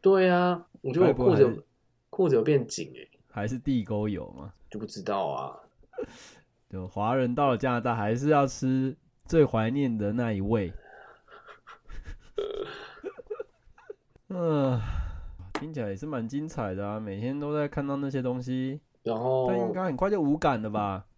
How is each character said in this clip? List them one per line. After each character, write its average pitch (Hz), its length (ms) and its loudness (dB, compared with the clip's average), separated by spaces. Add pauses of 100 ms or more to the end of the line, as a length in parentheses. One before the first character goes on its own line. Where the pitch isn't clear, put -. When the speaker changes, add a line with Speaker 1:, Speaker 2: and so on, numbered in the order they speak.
Speaker 1:
对 190 300 8
啊， 180 360 2 (140)
我 135 120 -4
觉 117 80 2
得 - 80 8
我 - 40 6
裤 151 220 6
子 139 80 8
有， 127 60 8
Speaker 2:
该 113 40 0
不 - 0 -
会 - 0 -
还 - 20 -4
是 - 80 -12 (480)
Speaker 1:
裤 185 180 2
子 135 60 6
有 117 80 6
变 139 240 4
紧 - 280 -10
欸。 - 140 -20 (220)
Speaker 2:
还 104 180 -4
是 127 100 -4
地 127 240 0
沟 104 260 -2
油 82 280 -6
吗？ 71 160 -14 (160)
Speaker 1:
就 107 100 -12
不 - 60 -8
知 - 180 -12
道 98 260 -2
啊。 67 280 -6 (1120)
Speaker 2:
就 92 200 -10
华 107 260 -2
人 127 200 0
到 143 160 2
了 120 60 2
加 127 160 0
拿 120 80 0
大， 117 140 0
还 110 200 0
是 135 140 0
要 143 180 6
吃 131 480 0 (300)
最 160 200 6
怀 113 260 2
念 131 260 0
的 104 160 0
那 117 200 0
一 98 80 0
味。 101 320 0 (1600)
<laughs> - 1900 -12
嗯， 147 520 2 (760)
听 156 180 -12
起 143 80 -8
来 107 100 -4
也 98 60 -6
是 117 80 -10
蛮 131 220 -6
精 143 200 -6
彩 110 280 -6
的 98 120 -6
啊， 107 140 -6
每 101 200 -8
天 131 180 -4
都 147 160 -6
在 147 140 -2
看 143 180 -6
到 139 100 -4
那 139 140 -6
些 135 100 -4
东 127 220 -4
西。 131 380 -6 (220)
Speaker 1:
然 113 160 -4
后 131 300 0
Speaker 2:
但 - 100 0
应 185 140 -2
该 185 120 -2
很 156 120 -2
快 185 140 0
就 202 100 2
无 147 160 2
感 139 240 2
了 110 80 -4
吧？ 101 380 -2 (120)